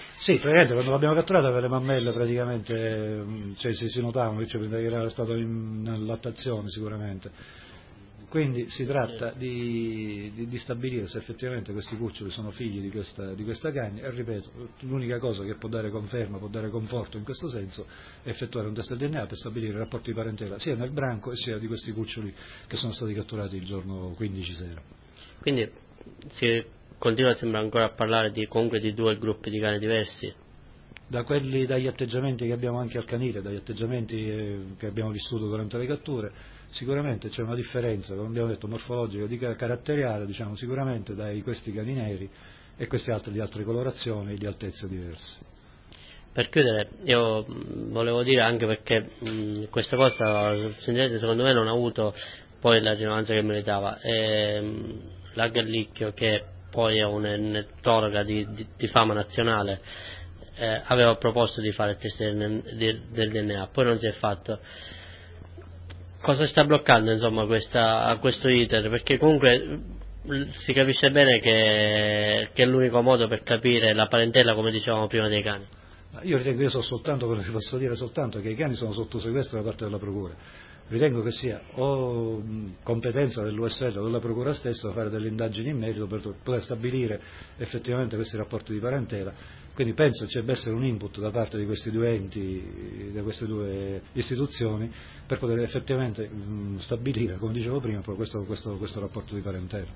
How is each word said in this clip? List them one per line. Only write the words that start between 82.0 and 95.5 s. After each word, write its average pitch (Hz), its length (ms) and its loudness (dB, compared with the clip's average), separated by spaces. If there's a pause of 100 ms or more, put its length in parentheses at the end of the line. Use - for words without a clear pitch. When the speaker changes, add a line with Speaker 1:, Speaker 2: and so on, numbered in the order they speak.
Speaker 1:
mm, 110 260 -8 (140)
competenza 117 640 0
dell'U 107 240 -2
S - 120 -6
L 117 180 -2
o 101 60 -2
della 113 160 0
procura 120 340 -2
stessa 120 360 -4
fare 107 200 -2
delle 110 180 -2
indagini 110 400 -4
in 147 100 -2
merito 110 280 -2
per 101 140 -4 (220)
poter 123 220 -2
stabilire 120 560 -2 (380)
effettivamente 123 580 -2
questi 110 200 -4
rapporti 107 360 -4
di 107 80 -2
parentela. 110 760 -4 (180)
Quindi 117 200 0
penso 127 320 4
ci 127 120 -6
debba 117 140 0
essere 117 220 -2
un 120 100 0
input 104 360 -2
da 107 100 -2
parte 110 260 -2
di 104 80 -2
questi 107 280 -4
due 117 200 2
enti, 101 1000 -6
da 104 100 -4
queste 110 240 -6
due 98 540 -4 (140)
istituzioni, 117 760 -2 (340)
per - 140 -2
poter 117 220 0